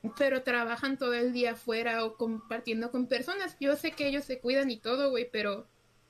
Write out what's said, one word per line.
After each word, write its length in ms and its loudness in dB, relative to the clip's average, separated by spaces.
Pero 260 2
trabajan 540 0
todo 160 0
el 220 2
día 180 2
afuera 520 0
o 120 -4
compartiendo 760 -2
con 180 0
personas. 520 -2
Yo 160 4
sé 140 -2
que 180 -2
ellos 160 0
se 140 -6
cuidan 320 2
y 80 -4
todo, 320 2
güey, 200 0
pero 360 -2